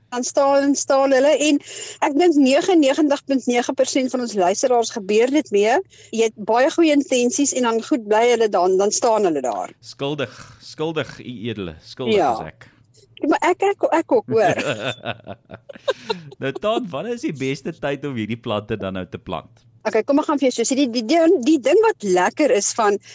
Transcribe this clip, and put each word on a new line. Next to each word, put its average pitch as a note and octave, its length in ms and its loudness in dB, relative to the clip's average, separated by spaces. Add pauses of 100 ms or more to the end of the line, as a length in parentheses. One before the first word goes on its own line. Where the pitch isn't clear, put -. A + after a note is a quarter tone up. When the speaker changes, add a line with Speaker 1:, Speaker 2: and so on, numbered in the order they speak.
(120)
Speaker 1:
dan B3 120 -4
staan, C#4 520 2
staan C4+ 360 2
hulle C4+ 240 4
en D4 240 2 (400)
ek D4+ 160 -2
dink E4 240 4
negenennegentig C#4+ 840 2
punt C4+ 260 -2
nege A#3+ 240 0
persent B3+ 380 0
van B3+ 100 -2
ons G#3+ 160 -6
luisteraars A3 560 2
gebeur A3 400 0
dit - 160 0
mee. G#3 240 4 (400)
Jy A3+ 140 2
het A3 100 -16
baie A#3 320 2
goeie D#4 240 4
intensies C4 560 0
en B3+ 160 -2
dan A3+ 160 0
goed A#3 240 -2
bly G#3+ 220 2
hulle A3+ 180 2
dan, F#3 320 2
dan G3+ 160 0
staan A3 320 2
hulle D3 160 -2
daar. G#2 360 -6
Speaker 2:
Skuldig, C#3 600 -8 (200)
skuldig, D#3 600 -6
u B2 220 -12
edele, G2 420 -8
skuldig G#3 320 -4
Speaker 1:
Ja. D#3+ 160 2
Speaker 2:
is E2+ 220 -8
ek. - 160 -20 (580)
Speaker 1:
Maar - 160 0
ek, F4+ 300 0
ek, - 180 -6
ek D#4+ 200 -2
ook, A#3+ 200 0
hoor. G#3 240 2
Speaker 2:
<laughs> A2+ 840 -8 (960)
Nou, C3+ 160 -6
Taan, A#3 360 -4
wanneer F#3+ 280 -8
is A#3+ 80 -10
die F#3 100 -4
beste C3+ 380 -6
tyd C#3+ 340 -6
om C3+ 100 -8
hierdie A2 220 -4
plante G#2+ 400 -6
dan F#2+ 180 -8
nou F#2 80 -8
te - 160 -14
plant? - 440 -12 (240)
Speaker 1:
Okay, G#3+ 160 -2
kom C#4+ 160 2
ek D4+ 60 -4
gaan D4 100 0
vir C4 140 2
jou - 80 -8
so F4+ 80 0
sê, C4 100 0
die, C#4+ 160 2
die, B3 160 -2
die, E4 80 4 (240)
die C#4+ 140 4 (100)
ding D#4 160 4
wat A4 240 0
lekker F#3+ 480 2
is G3+ 140 0 (100)
van G#3 220 0 (160)